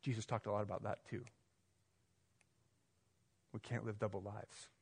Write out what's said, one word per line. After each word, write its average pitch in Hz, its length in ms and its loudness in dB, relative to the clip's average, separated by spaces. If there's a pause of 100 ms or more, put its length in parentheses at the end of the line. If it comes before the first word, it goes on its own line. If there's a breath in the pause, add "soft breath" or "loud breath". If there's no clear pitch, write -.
(100)
Jesus 110 160 2
talked 113 220 2
a 104 40 2
lot 104 120 4
about 92 220 -2
that 104 220 -2
too. - 160 -4 (2250)
We 113 60 -2
can't 113 260 0
live 107 140 0
double 101 220 2
lives. - 480 -8 (120)